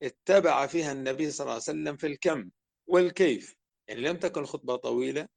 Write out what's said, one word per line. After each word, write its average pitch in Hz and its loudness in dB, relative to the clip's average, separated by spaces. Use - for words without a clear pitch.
اتبع 143 4
فيها 156 -2
النبي 139 -4
صلى - -6
الله 120 -4
عليه 113 -6
وسلم 151 -6
في 160 -4
الكم 143 -2
والكيف، 180 2
يعني 110 -8
لم 165 -2
تكن 165 -4
خطبة 127 -6
طويلة، 127 -2